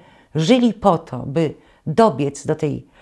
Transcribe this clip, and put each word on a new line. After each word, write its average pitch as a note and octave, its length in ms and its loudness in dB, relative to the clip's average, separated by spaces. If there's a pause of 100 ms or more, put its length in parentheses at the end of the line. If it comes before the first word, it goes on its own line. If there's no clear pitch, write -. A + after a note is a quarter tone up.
(360)
żyli A3 380 2
po F#3 240 2
to, C#3+ 200 -12
by C#3 360 -2 (340)
dobiec C#3+ 600 0
do D3+ 80 -2
tej C3+ 320 -6 (140)